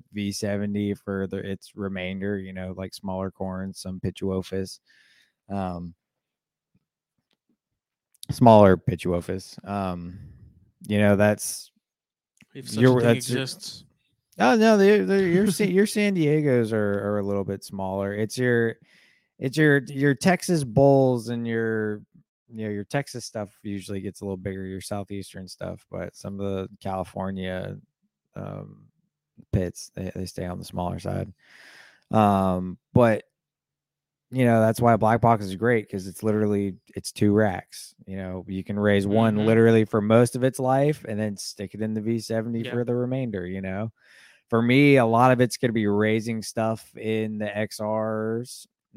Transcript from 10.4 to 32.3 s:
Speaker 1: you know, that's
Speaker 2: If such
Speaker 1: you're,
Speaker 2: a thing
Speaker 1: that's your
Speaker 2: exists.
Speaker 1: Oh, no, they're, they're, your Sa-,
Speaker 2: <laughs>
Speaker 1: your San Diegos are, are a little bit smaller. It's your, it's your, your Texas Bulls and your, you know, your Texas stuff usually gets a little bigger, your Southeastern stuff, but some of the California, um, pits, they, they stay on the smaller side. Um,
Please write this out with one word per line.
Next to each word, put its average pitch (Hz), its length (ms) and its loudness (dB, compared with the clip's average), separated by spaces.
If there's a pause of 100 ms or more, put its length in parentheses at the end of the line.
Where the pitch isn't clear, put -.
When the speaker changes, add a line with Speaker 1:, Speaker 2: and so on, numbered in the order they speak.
Speaker 1:
you 104 100 0
know, 104 180 6
that's - 560 0 (840)
Speaker 2:
If 139 140 -16
such 107 120 -2
Speaker 1:
you're, 127 160 8
Speaker 2:
a 120 40 2
thing 117 120 4
Speaker 1:
that's 123 160 -2
your 127 120 -2
Speaker 2:
exists. - 420 -12 (560)
Speaker 1:
Oh, 240 160 4
no, 220 220 6
they're, 196 280 6
they're, 190 220 2
your 185 240 4
Sa-, 214 120 -2
Speaker 2:
<laughs> 190 160 2
Speaker 1:
your 208 60 6
San 208 300 0
Diegos 147 580 2
are, 101 340 -2
are 104 120 -2
a 101 40 -4
little 101 200 -2
bit 95 200 -6
smaller. 98 520 -6
It's 107 200 -4
your, 117 420 0 (600)
it's 135 200 -6
your, 147 280 4
your 139 300 0
Texas 180 480 0
Bulls 131 680 4
and 117 180 -6
your, 110 540 -4 (480)
you 110 160 -12
know, 104 60 -6
your 104 120 -8
Texas 131 420 -8
stuff 104 360 -12
usually 101 400 -10
gets 95 200 -12
a 104 40 -10
little 98 120 -6
bigger, 95 280 -10
your 95 160 -10
Southeastern 98 640 -12
stuff, 90 440 -14
but 92 240 -12
some 98 240 -14
of 98 80 -6
the 95 200 -6 (120)
California, 95 960 -8 (580)
um, 50 520 -14 (640)
pits, - 440 -4
they, 92 200 -8
they 92 100 -8
stay 90 200 -10
on 90 120 -8
the 90 80 -14
smaller 90 320 -6
side. 95 340 -8 (800)
Um, 95 720 2 (120)